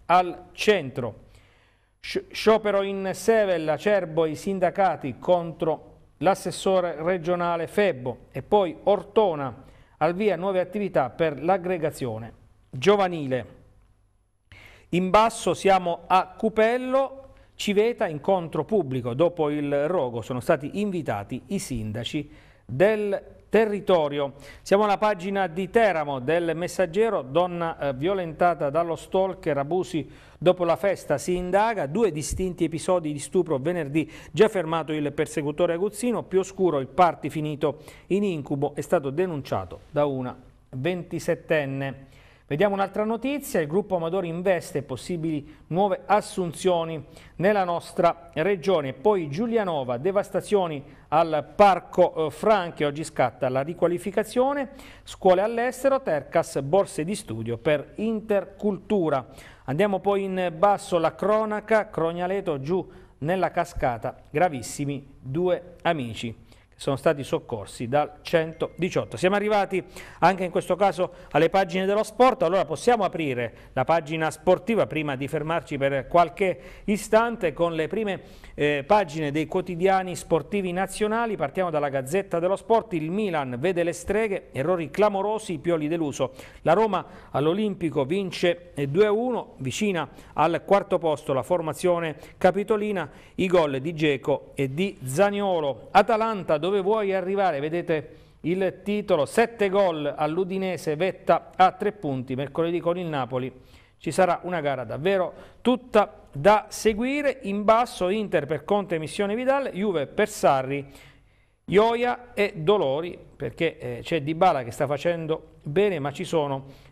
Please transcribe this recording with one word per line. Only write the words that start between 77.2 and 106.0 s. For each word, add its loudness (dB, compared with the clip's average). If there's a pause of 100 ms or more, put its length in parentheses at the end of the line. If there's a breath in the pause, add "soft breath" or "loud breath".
con 0
le -2
prime, -4 (340 loud breath)
eh, 2
pagine 2
dei 0
quotidiani 0
sportivi -2
nazionali. -2
Partiamo -2
dalla 0
Gazzetta -2
dello 2
Sport: 0
"Il -2
Milan -2
vede 2
le -2
streghe, -2
errori -2
clamorosi, 0
Pioli 0
deluso. -2 (280 loud breath)
La 4
Roma 2 (260 loud breath)
all'Olimpico 0
vince, -2
eh, -4
due 4
a 2
uno, -2
vicina -4 (240 loud breath)
al 2
quarto 2
posto -2
la 0
formazione -2 (220 loud breath)
capitolina, 0 (260 loud breath)
i 0
gol 2
di -6
Dzeko -2
e -2
di -4
Zaniolo." 0
"Atalanta, 2
dove 0
vuoi 0
arrivare?", 0
vedete -4 (260 loud breath)
il -2
titolo, 2
sette 0
gol 2
all'Udinese, -2
vetta 0
a 6
tre -2
punti, -4
mercoledì -2
con -2
il -6
Napoli -4 (460 soft breath)
ci -8
sarà 2
una -4
gara -2
davvero 0 (280 loud breath)
tutta 2 (100)